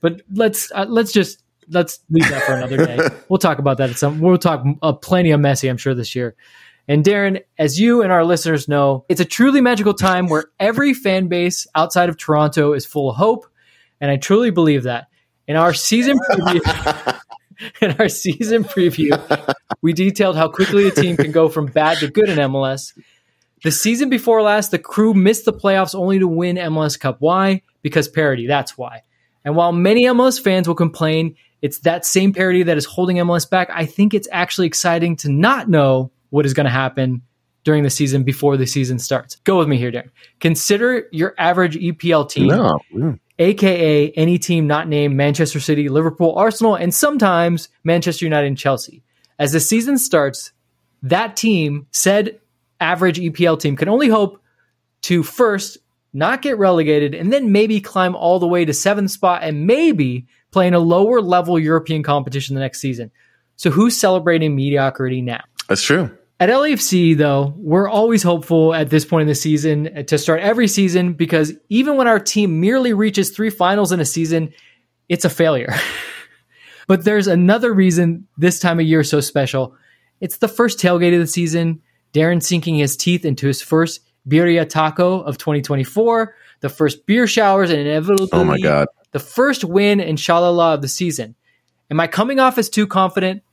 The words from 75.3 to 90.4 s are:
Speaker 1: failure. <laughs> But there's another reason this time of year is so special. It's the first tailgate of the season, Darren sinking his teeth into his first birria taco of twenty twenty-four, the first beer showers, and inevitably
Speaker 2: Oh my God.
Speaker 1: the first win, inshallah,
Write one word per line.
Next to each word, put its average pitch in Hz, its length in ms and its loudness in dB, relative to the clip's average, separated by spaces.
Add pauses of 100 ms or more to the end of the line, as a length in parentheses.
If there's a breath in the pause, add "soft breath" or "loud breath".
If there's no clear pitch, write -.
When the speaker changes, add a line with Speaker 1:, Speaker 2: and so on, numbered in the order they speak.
Speaker 1:
failure. 151 480 -2
<laughs> - 60 -4 (1040 loud breath)
But 190 180 2
there's 208 240 2
another 196 440 4
reason 175 540 2 (100)
this 175 220 0
time 170 200 0
of 160 80 2
year 160 140 4
is 143 80 0
so 147 120 0
special. 135 540 -4 (460 soft breath)
It's - 180 -8
the 196 100 0
first 233 300 0
tailgate 175 360 2
of 175 60 4
the 165 60 0
season, 165 540 -2 (320)
Darren 160 300 2
sinking 165 340 -2
his 143 200 0
teeth 175 280 -2
into 139 220 -2
his 139 160 -2
first 160 380 0 (280)
birria 165 400 2
taco 175 520 0
of 143 180 -8
twenty 147 240 -2
twenty-four, 220 720 -2 (260 soft breath)
the 143 80 -6
first 147 380 -2
beer 226 200 2
showers, 196 440 2
and 151 100 0
inevitably 170 520 0
Speaker 2:
Oh - 120 2
my 71 140 0
God. 73 300 0 (240)
Speaker 1:
the 147 60 -6
first 262 460 -2
win, 202 360 2
inshallah, 170 720 2